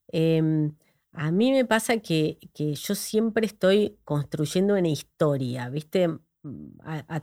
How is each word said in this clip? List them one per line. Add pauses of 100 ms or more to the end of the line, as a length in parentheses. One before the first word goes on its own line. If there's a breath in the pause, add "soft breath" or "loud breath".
Em, (380)
a
mí
me
pasa
que, (160)
que
yo
siempre
estoy
construyendo
una
historia,
¿viste? (800)
A, (100)
a